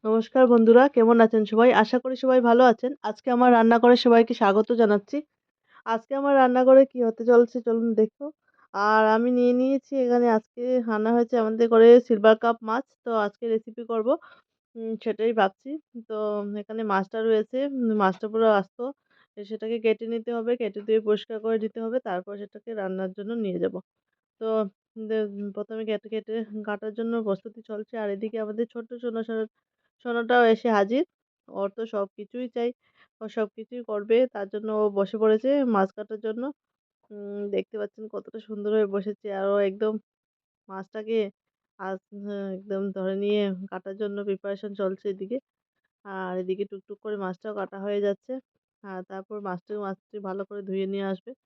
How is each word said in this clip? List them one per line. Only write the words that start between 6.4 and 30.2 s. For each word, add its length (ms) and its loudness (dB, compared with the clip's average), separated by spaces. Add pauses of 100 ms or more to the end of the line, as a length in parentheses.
কি 160 -10
হতে 240 -2
চলেছে 360 4
চলুন 320 -2
দেখো। 320 -2 (480)
আর 340 2
আমি 240 2
নিয়ে 220 2
নিয়েছি 460 -2
এখানে 300 2
আজকে 320 -2 (200)
রান্না 300 -2
হয়েছে 260 0
আমাদের 320 0
ঘরে 180 8 (140)
সিলভার 360 4
কাপ 240 -2
মাছ। 240 -4 (140)
তো 100 -12 (100)
আজকে 260 -4
রেসিপি 400 -6
করব, 220 -4 (680)
উম, 240 -10
সেটাই 340 -4
ভাবছি। 360 -2 (340)
তো 120 -12 (420)
এখানে 260 -10
মাছটা 360 -2
রয়েছে, 380 0 (120)
উম, 260 -2
মাছটা 320 0
পুরো 260 0
আস্ত। 240 -2 (600)
তো 40 -18
সেটাকে 380 -8
কেটে 280 0
নিতে 240 -6
হবে, 240 -4
কেটে 240 -6
ধুয়ে 240 0
পরিষ্কার 360 -2
করে 200 -2
নিতে 220 -8
হবে, 200 -6
তারপর 360 -8
সেটাকে 360 -18
রান্নার 400 -6
জন্য 260 -12
নিয়ে 200 -4
যাব। 160 -4 (680)
তো 40 -10 (540)
দে-, 180 -6 (340)
প্রথমে 340 -10
কেটে, 240 -6
কেটে 240 -8 (300)
কাটার 300 -8
জন্য 200 -6 (100)
প্রস্তুতি 400 -6
চলছে। 340 -12
আর 120 -6
এদিকে 300 -8
আমাদের 280 -6
ছোট্ট 320 -16
সোনা, 240 -8
সোনা, 200 -6 (600)
সোনাটাও 400 2